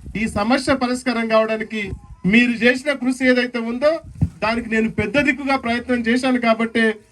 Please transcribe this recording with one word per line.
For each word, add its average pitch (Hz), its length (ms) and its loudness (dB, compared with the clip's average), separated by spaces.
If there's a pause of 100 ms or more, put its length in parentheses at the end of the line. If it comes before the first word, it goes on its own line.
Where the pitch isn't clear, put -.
(180)
ఈ 214 100 -2
సమస్య 247 460 0
పరిష్కారం 247 540 -2
కావడానికి 220 640 0 (340)
మీరు 233 260 4
చేసిన 254 420 2
కృషి 262 360 0
ఏదైతే 247 300 0
ఉందో 247 320 0 (520)
దానికి 226 260 -2
నేను 220 220 0
పెద్ద 208 280 0
దిక్కుగా 277 360 0
ప్రయత్నం 240 460 -2
చేశాను 247 400 0
కాబట్టే 226 540 2 (160)